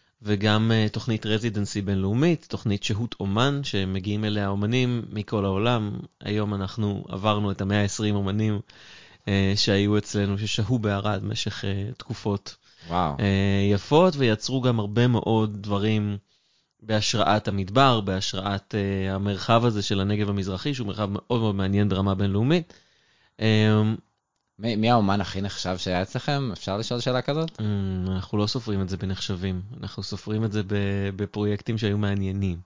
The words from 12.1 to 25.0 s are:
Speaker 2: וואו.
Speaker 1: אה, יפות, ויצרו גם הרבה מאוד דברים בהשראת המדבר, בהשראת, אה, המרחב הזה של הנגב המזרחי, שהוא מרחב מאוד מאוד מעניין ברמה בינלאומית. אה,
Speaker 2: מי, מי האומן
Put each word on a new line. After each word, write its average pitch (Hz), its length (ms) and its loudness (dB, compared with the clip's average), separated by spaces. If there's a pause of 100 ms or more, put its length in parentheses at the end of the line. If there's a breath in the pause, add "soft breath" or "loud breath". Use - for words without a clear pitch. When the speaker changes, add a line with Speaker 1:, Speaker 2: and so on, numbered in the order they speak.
Speaker 2:
וואו. 82 320 0
Speaker 1:
אה, 98 540 2
יפות, 156 440 4
ויצרו 127 440 0
גם 120 180 2
הרבה 104 280 2
מאוד 110 540 2
דברים 104 560 0 (680)
בהשראת 107 600 2
המדבר, 107 540 4
בהשראת, 95 760 -4
אה, 98 400 0
המרחב 101 500 2
הזה 107 160 2
של 98 180 0
הנגב 104 300 0
המזרחי, 98 440 -2
שהוא 120 140 -6
מרחב 101 240 -4
מאוד 113 300 -2
מאוד 107 140 2
מעניין 98 340 2
ברמה 98 260 2
בינלאומית. 107 580 0 (680 soft breath)
אה, 107 440 6 (760)
Speaker 2:
מי, 110 160 -2
מי 110 160 2
האומן 101 300 4